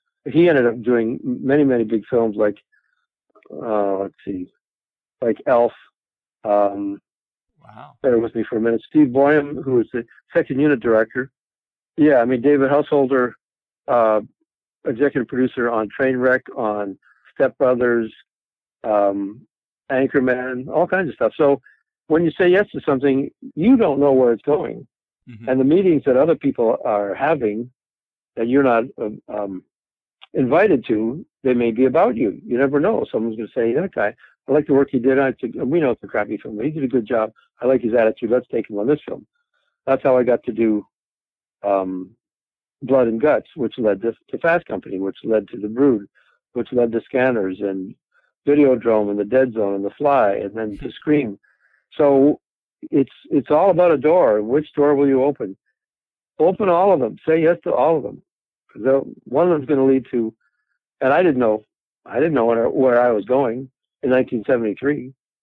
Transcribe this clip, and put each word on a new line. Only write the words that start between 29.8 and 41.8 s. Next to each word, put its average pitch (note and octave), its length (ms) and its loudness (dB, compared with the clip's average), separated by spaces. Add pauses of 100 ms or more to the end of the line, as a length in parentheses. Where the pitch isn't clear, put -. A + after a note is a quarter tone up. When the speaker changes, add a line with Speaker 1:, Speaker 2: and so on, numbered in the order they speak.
Speaker 1:
invited D3 520 2
to, A#2 380 -4 (200)
they B2+ 100 0
may A#2+ 160 0
be A#2 140 0
about D3 320 2
you. G#2+ 280 -4
You A#2+ 140 -4
never C#3 220 0
know. G3+ 300 -2
Someone's A2+ 260 -4
gonna A2 180 -10
say, A#2 200 0
"That F#3 200 -4
guy." G#2 220 -4 (320)
I C3+ 40 -2
like D3+ 140 0
the C#3+ 80 0
work C3+ 160 2
he C3+ 80 -2
did. C3 200 2
I C3 220 0
said, A#2 140 -8
"We D3+ 260 -2
know C3+ 120 2
it's - 100 -8
a - 60 -16
crappy G#2+ 280 -4
film, G#2+ 200 -14
but A2+ 100 -6
he D#3 60 -4
did D3+ 120 -4
a B2 40 -4
good A#2+ 180 -2
job. A2 260 -2 (280)
I B2 60 -6
like C3 160 2
his A2+ 120 -2
attitude. A2 360 0
Let's A#2+ 180 0
take A2+ 220 -6
him G#2 80 -8
on G#2+ 80 -4
this D3+ 200 0
film." - 200 -12 (600)
That's C3+ 160 0
how C3 140 2
I B2 60 2
got A#2+ 220 0
to A#2 80 -6
do, G#2+ 340 0 (760)
um, F#2+ 480 -4 (720)